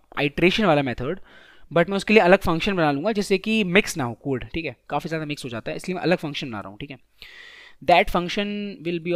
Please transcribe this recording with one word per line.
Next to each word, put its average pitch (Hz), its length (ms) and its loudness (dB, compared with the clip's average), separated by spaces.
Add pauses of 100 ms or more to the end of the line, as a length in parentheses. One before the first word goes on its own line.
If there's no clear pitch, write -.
(180)
आइटरेशन 165 460 2
वाला 147 180 4
मेथड, 135 360 -4 (540)
but 165 160 2
मैं 196 80 -2
उसके 202 180 0
लिए 214 80 8
अलग 180 180 8
फंक्शन 196 360 0
बना 156 160 2
लूँगा 156 200 -2
जिससे 202 260 0
कि 220 260 0
मिक्स 180 320 2
ना 147 80 -2
हो 117 100 -4
कोड, 131 300 -4 (100)
ठीक 165 100 -6
है, 135 120 -8 (120)
काफ़ी 147 200 -4
ज़्यादा 156 180 -6
मिक्स 147 180 -8
हो 127 60 -8
जाता 113 200 -8
है, 156 60 -8
इसलिए 180 180 -6
मैं - 80 -8
अलग 170 160 2
फंक्शन 143 320 -8
बना 107 100 -8
रहा 95 100 -12
हूँ, 101 80 -18
ठीक 147 120 -12
है। 131 80 -16 (840)
That 175 300 4
function 190 360 -2 (380)
will 175 180 -4
be 175 120 -4